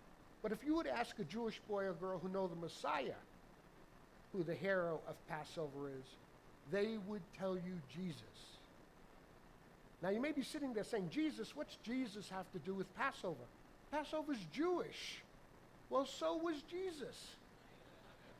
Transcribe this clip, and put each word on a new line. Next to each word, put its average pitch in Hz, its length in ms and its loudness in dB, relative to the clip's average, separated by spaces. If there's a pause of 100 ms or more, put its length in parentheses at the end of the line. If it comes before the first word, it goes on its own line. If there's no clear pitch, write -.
(420)
But 214 80 2
if 220 140 0
you 302 100 6
would 320 140 6
ask 233 320 2
a 202 40 4
Jewish 220 440 0
boy 202 160 4
or 190 80 4
girl 185 260 0
who 185 100 0
know 190 200 4
the 170 80 -2
Messiah 226 640 2 (1120)
who 190 100 4
the 160 120 4
hero 170 540 4
of 156 60 -4 (140)
Passover 147 600 -2
is, 131 180 -6 (680)
they 214 340 4
would 208 160 -2 (160)
tell 190 160 2
you 180 240 -2 (160)
Jesus. 160 280 -2 (1800)
Now, 175 60 2
you 208 120 6
may 302 120 4
be 285 100 4
sitting 285 320 0
there 208 80 2
saying, 190 280 2
"Jesus, 226 440 2
what's - 300 -4
Jesus 214 460 0
have 185 220 -2
to 190 60 -2
do 185 160 0
with 190 220 0
Passover? 196 480 0 (480)
Passover's 294 600 2
Jewish." 320 720 2 (680)
Well, 269 160 6
so 320 300 2
was 320 340 2
Jesus. 349 640 -4 (1040)